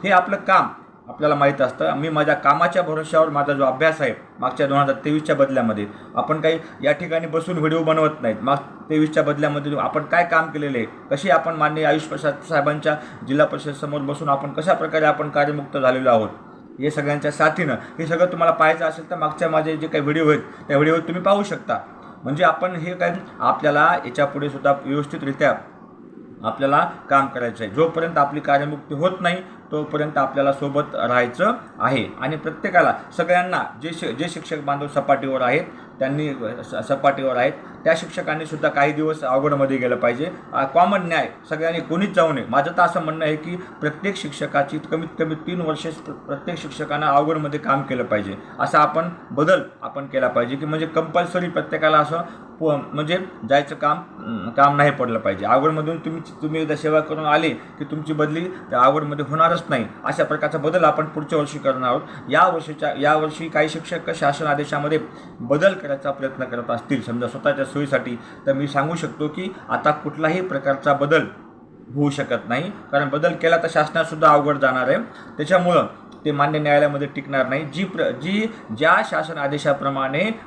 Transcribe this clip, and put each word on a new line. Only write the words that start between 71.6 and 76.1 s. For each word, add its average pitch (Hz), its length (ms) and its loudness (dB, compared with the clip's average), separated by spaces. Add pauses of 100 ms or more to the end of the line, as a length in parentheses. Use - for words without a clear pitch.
होऊ 143 160 2
शकत 120 380 -4
नाही, 147 220 -2 (220)
कारण 143 160 2
बदल 156 240 2
केला 165 240 4
तर 165 140 0
शासनातसुद्धा 156 580 2
अवघड 147 300 6
जाणार 127 300 2
आहे. 156 80 4 (400)
त्याच्यामुळं 170 500 4 (380)